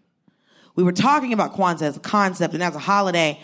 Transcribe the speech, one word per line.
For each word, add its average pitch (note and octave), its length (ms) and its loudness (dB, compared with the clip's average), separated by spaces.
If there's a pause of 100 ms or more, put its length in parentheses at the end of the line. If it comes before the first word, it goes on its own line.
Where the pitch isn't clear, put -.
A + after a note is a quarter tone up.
(760)
We F3+ 100 2
were F3+ 80 2
talking B3 400 0
about F#3 220 -2
Kwanzaa F3 280 0
as C#3+ 140 -2
a - 40 -18
concept F3+ 540 2
and D#3+ 80 -4
as E3+ 140 -2
a - 40 -12
holiday, F3 640 0